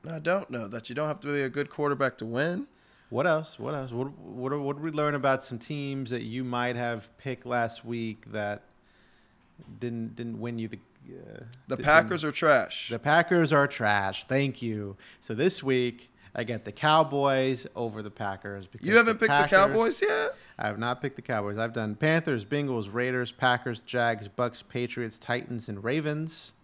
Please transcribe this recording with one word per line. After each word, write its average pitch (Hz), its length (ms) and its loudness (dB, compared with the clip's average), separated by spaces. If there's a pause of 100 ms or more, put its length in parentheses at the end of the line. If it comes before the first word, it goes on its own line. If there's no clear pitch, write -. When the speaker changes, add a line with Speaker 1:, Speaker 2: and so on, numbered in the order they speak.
Speaker 1:
I 165 80 -8
don't 170 320 -2
know 120 200 -6
that 113 200 -10
you 120 60 -8
don't 151 120 -2
have 147 120 -4
to 139 80 -10
be 143 160 0
a 131 60 -2
good 139 200 -4
quarterback 139 500 0
to 110 60 -6
win. 160 420 -2 (440)
Speaker 2:
What 131 160 0
else? 156 320 0
What 131 160 -6
else? 131 160 -8
What, 131 260 -6
what, 127 420 -6
what 139 180 -2
did 147 60 -10
we 165 80 -4
learn 151 220 0
about 135 300 2
some 120 160 -8
teams 139 500 -6
that 117 140 -4
you 117 200 -6
might 123 320 -2
have 120 440 -6
picked 127 260 -8
last 120 400 -2
week 113 460 -6
that 104 320 -4 (1160)
didn't, 117 360 -6
didn't 117 240 -8
win 117 200 -6
you 110 100 -4
the, 110 100 -12 (300)
uh, - 340 -16 (240)
Speaker 1:
The 131 100 -4
Speaker 2:
di-, - 60 -6
Speaker 1:
Packers 156 380 6
Speaker 2:
didn't 156 80 0
Speaker 1:
are 139 60 -6
trash. 143 540 4
Speaker 2:
The 117 100 -4
Packers 165 520 4
are 143 160 6
trash. 101 580 0
Thank 135 360 0
you. 104 340 -6 (260)
So - 120 -8
this 160 300 0
week, 123 460 0 (260)
I 120 80 -4
got 113 220 -6
the 104 60 -8
Cowboys 139 960 4 (100)
over 107 280 -6
the 104 80 -10
Packers. 98 560 -8
Because - 200 -10
Speaker 1:
You 208 80 4
haven't 226 240 6
Speaker 2:
the 226 80 4
Speaker 1:
picked 143 100 6
the 147 120 6
Speaker 2:
Packers - 0 - (240)
Speaker 1:
Cowboys 226 280 2
yet? 440 300 2 (260)
Speaker 2:
I 107 100 -2
have 104 120 -4
not 123 220 -2
picked 135 140 -4
the 120 80 -14
Cowboys. 104 340 -2
I've 113 160 -2
done 107 220 -2
Panthers, 156 500 2
Bengals, 127 480 -2
Raiders, 123 380 -2
Packers, 123 500 0
Jags, 117 460 0
Bucks, 120 340 -4
Patriots, 120 580 -6
Titans, 120 480 -6
and 104 160 -8
Ravens. 151 680 -4 (100)